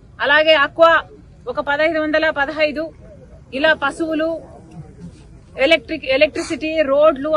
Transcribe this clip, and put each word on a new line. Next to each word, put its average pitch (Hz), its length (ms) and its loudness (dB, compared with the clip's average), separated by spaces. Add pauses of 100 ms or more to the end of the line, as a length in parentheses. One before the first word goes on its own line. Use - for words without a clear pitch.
(260)
అలాగే 311 300 4 (100)
ఆక్వా 330 280 4 (580)
ఒక 254 80 -8 (100)
పదహైదు 311 360 0
వందల 311 200 0 (160)
పదహైదు, 302 420 -2 (720)
ఇలా 311 140 2 (100)
పశువులు, 311 460 -4 (1400)
ఎలక్ట్రిక్, 311 420 0 (100)
ఎలక్ట్రిసిటీ, 311 540 -2 (200)
రోడ్లు 294 480 2